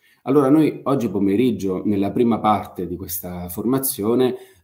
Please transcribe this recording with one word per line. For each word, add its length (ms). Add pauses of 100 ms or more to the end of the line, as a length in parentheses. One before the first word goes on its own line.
(220)
Allora 280
noi 320
oggi 260
pomeriggio, 760
nella 260
prima 300
parte 480
di 80
questa 520
formazione, 840 (300)